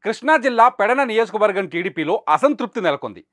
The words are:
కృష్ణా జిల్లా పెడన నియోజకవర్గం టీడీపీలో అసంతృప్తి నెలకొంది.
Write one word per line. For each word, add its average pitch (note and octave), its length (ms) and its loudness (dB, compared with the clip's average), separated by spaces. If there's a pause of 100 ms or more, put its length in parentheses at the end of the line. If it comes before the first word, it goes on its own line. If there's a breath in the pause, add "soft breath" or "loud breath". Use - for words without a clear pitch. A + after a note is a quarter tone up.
కృష్ణా B3 340 0
జిల్లా A#3+ 300 4
పెడన B3 360 2
నియోజకవర్గం G#3+ 640 0
టీడీపీలో E3+ 600 -4
అసంతృప్తి A#3 520 0
నెలకొంది. C3 520 -6